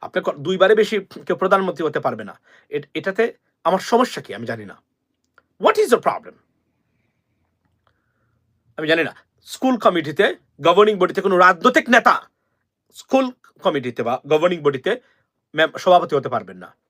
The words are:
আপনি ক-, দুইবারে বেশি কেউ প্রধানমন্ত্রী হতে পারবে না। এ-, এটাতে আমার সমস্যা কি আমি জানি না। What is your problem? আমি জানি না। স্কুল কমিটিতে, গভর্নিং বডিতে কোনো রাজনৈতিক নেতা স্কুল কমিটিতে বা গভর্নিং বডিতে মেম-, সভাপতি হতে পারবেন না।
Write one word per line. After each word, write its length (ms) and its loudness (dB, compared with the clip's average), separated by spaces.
আপনি 200 -8
ক-, 160 -4
দুইবারে 380 2
বেশি 240 0
কেউ 360 -8
প্রধানমন্ত্রী 500 -2
হতে 140 -4
পারবে 240 -6
না। 160 -18
এ-, 120 -8
এটাতে 400 -4
আমার 160 0
সমস্যা 420 0
কি 140 -14
আমি 100 -12
জানি 200 -10
না। 160 -20
What 140 2
is 120 2
your 140 2
problem? 320 -6
আমি 100 -8
জানি 160 2
না। 120 -8
স্কুল 360 -2
কমিটিতে, 580 0
গভর্নিং 360 4
বডিতে 240 0
কোনো 160 0
রাজনৈতিক 520 4
নেতা 400 2
স্কুল 380 -2
কমিটিতে 420 -4
বা 240 -4
গভর্নিং 320 0
বডিতে 400 -2
মেম-, 240 0
সভাপতি 380 2
হতে 140 -4
পারবেন 280 -8
না। 180 -20